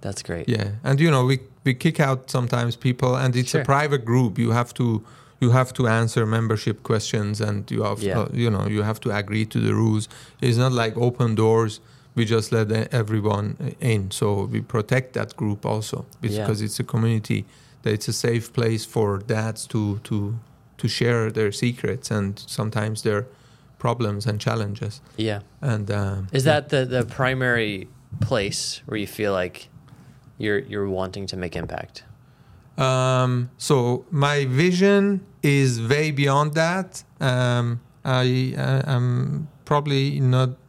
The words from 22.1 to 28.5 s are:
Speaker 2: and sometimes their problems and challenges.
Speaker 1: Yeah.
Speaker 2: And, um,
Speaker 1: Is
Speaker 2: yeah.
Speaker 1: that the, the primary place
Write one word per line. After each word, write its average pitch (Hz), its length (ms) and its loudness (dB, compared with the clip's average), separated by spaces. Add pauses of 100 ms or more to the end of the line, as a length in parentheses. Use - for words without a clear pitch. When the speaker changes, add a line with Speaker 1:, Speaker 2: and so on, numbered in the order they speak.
Speaker 2:
and 98 360 -2
sometimes 107 540 -4
their 104 240 0 (540)
problems 110 480 -2
and 104 120 -2
challenges. 107 640 -4 (160)
Speaker 1:
Yeah. 107 220 -2 (220)
Speaker 2:
And, 107 280 -2
um, 98 420 -2
Speaker 1:
Is 135 140 0
Speaker 2:
yeah. 156 80 6
Speaker 1:
that 147 160 0
the, 131 160 2
the 123 200 0
primary 120 840 0 (340)
place - 640 -2